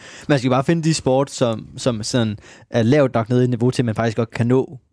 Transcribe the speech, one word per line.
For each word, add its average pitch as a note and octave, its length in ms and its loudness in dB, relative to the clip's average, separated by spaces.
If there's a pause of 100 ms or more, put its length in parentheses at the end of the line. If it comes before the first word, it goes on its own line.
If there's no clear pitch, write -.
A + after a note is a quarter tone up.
(100)
<laughs> - 180 -12
Man C#3+ 100 2
skal B2 120 -2
bare C3 140 2
finde E3+ 180 0
de D#3 120 2
sport, C3+ 360 0
som, A#2 360 -2 (100)
som A#2 260 -4
sådan A2 360 -2 (320)
er A#2+ 120 0
lavt C3 320 2
nok A2 140 -2
nede B2 160 2
i - 20 2
niveau B2 240 0
til, B2+ 120 -2
at A#2+ 40 -2
man A2 80 -4
faktisk A2+ 220 -2
godt A#2 140 -4
kan B2 160 -2
nå B2+ 320 0 (140)